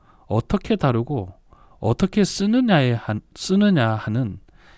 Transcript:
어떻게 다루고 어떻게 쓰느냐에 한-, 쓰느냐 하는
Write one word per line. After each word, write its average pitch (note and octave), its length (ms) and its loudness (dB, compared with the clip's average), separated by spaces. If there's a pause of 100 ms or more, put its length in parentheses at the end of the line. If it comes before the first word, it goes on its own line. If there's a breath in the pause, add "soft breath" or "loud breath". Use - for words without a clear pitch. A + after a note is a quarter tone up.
(280 soft breath)
어떻게 G3 480 -2
다루고 A#2+ 580 -2 (460 soft breath)
어떻게 F#3 440 0
쓰느냐에 G3+ 720 2
한-, A2 280 -4 (120)
쓰느냐 F#3 640 2
하는 A2 440 -4 (380 soft breath)